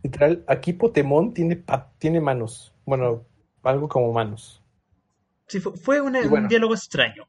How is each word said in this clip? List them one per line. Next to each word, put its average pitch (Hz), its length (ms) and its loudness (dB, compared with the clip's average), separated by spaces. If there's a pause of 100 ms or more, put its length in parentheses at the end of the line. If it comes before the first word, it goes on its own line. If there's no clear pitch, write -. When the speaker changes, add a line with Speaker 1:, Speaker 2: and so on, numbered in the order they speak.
Speaker 1:
Literal, 143 460 0
aquí 135 260 -2
Potemon 165 600 2
tiene 170 220 0
pa-, - 420 -6
tiene 165 220 0
manos. 127 540 -4 (120)
Bueno, 123 380 -2 (400)
algo 139 240 0
como 123 240 0
manos. 110 500 -6 (840)
Speaker 2:
Sí, 190 140 -6
fue, - 160 -6
fue 285 240 0
una, 262 200 -2
Speaker 1:
Y 233 60 0
bueno. 214 160 2
Speaker 2:
un 208 60 -2
diálogo 226 240 2
extraño. 117 560 -2